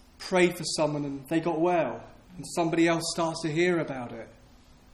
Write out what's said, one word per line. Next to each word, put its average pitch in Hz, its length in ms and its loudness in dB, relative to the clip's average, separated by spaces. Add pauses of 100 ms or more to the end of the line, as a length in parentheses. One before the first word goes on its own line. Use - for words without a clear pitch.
(180)
prayed 180 380 4
for 165 80 -8
someone 151 400 -2
and 139 240 -8
they 165 120 0
got 160 200 0
well, 170 420 2 (320)
and - 120 -12
somebody 165 420 2
else 165 140 2 (100)
starts 160 300 -2
to 160 100 -2
hear 175 280 2
about 131 320 -6
it. 117 160 -14 (640)